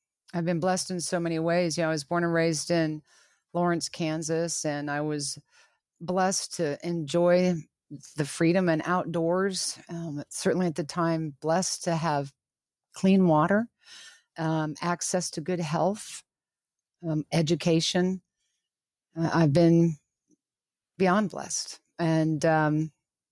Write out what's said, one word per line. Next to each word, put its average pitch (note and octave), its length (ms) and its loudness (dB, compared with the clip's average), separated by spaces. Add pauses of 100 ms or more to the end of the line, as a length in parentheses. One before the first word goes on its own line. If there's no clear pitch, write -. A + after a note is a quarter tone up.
(320)
I've E3+ 120 -2
been E3+ 160 -2
blessed F#3 300 -2
in F3+ 100 -6
so F3 200 -4
many E3 180 -2
ways. E3 380 0
You E3+ 60 0
know, D#3+ 60 0
I D#3+ 40 0
was D3+ 120 -4
born F3 200 -2
and E3+ 80 0
raised E3 380 0
in D#3 320 0 (500)
Lawrence, F3 360 0
Kansas, E3 760 -4
and D3 260 -4
I D3 100 -2
was D3+ 380 -6 (600)
blessed F#3 560 -2
to D3 300 -2
enjoy F3 680 2 (600)
the D3 80 0
freedom F3 440 2
and D#3 160 2
outdoors. F3 920 -2 (100)
Um, E3 400 -8
certainly F3+ 380 0
at D#3+ 100 -2
the E3+ 80 -4
time, D#3+ 580 -2
blessed E3 420 -2
to E3 120 0
have D3 360 -2 (640)
clean F#3+ 320 4
water, E3+ 400 4 (720)
um, D#3+ 420 -2
access F3 520 -2
to - 80 -8
good F3 200 -2
health, E3+ 600 -2 (840)
um, D#3 260 -2
education. E3+ 880 0 (960)
Uh, E3 140 0
I've D#3 200 4
been E3+ 440 6 (1040)
beyond F#3+ 320 2
blessed. - 500 -10 (180)
And, D#3+ 460 0
um, D#3 480 2 (400)